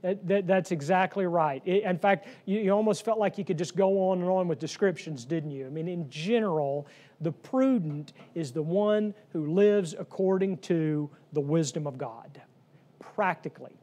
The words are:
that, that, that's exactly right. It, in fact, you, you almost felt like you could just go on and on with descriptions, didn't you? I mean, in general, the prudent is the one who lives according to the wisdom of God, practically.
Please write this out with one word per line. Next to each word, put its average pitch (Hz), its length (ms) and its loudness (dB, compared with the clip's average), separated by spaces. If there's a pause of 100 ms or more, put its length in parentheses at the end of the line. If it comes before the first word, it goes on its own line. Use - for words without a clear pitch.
that, 185 260 -2
that, 196 180 2
that's 190 260 2
exactly 185 520 0
right. 160 400 2
It, 190 200 2
in 185 140 0
fact, 196 300 2 (160)
you, 196 160 0
you 196 100 2
almost 208 320 2
felt 220 160 0
like 202 200 0
you 190 80 -6
could 180 100 -2
just 170 180 -4
go 190 360 2
on 185 100 0
and 175 80 -2
on 185 180 2
with 160 120 -2
descriptions, 151 680 -2
didn't 151 280 -4
you? 135 120 -8
I 131 60 -12
mean, 160 180 -6
in 175 220 -6
general, 156 760 0 (360)
the 160 100 -2
prudent 190 800 0 (220)
is 156 180 -6
the 160 100 -4
one 208 520 2 (180)
who 156 220 -2
lives 202 440 4
according 190 600 0
to 156 500 0 (240)
the 147 80 0
wisdom 151 460 0
of 131 100 -8
God, 127 460 -12 (560)
practically. - 760 -4 (100)